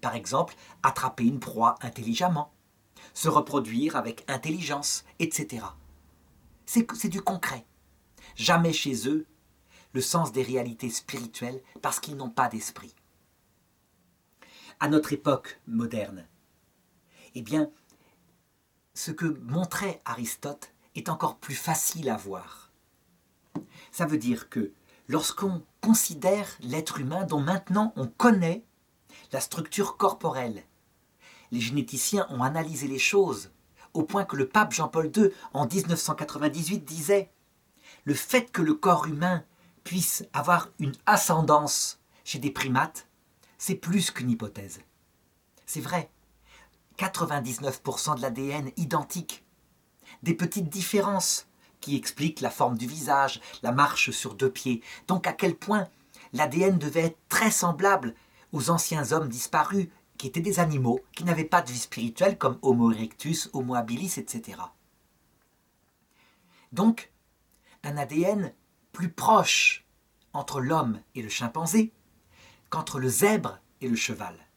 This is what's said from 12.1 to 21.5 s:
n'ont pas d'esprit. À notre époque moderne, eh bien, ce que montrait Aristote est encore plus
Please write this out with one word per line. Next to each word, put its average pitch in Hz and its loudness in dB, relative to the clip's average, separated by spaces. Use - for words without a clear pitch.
n'ont 131 -8
pas 123 0
d'esprit. - -10
À 147 0
notre 151 4
époque - -2
moderne, 107 -4
eh 127 -10
bien, 151 0
ce - -8
que 160 -6
montrait 175 -4
Aristote - -8
est 151 -8
encore 165 -2
plus - -10